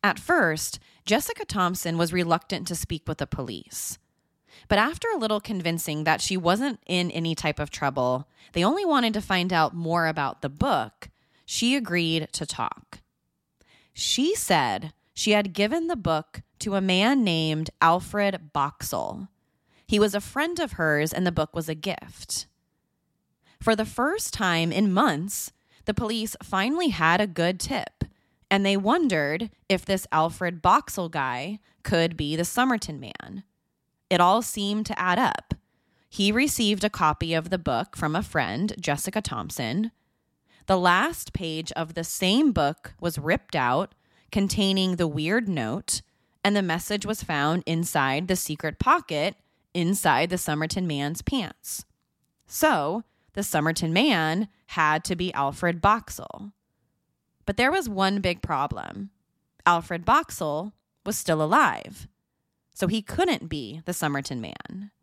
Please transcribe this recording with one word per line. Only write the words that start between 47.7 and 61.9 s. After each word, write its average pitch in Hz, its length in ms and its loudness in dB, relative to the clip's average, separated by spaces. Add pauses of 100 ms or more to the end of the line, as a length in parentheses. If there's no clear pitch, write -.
the 180 80 2
secret 156 420 -6
pocket 202 580 0 (380)
inside 170 560 2
the 180 80 -2
Somerton 160 480 -2
man's 147 360 -4
pants. - 640 -6 (600)
So, 202 580 0 (280)
the 196 100 -4
Somerton 160 500 0
man 185 560 2 (180)
had 156 380 2
to 180 120 -2
be 175 180 -4
Alfred 160 460 -2
Boxall. 202 720 -2 (920)
But 202 100 -2
there 254 140 4
was 330 180 0
one 196 320 2
big 185 220 0
problem. 131 680 -4 (560)
Alfred 170 380 2
Boxall 196 680 0 (320)
was 202 140 -4
still 156 240 0
alive, 165 680 0 (640)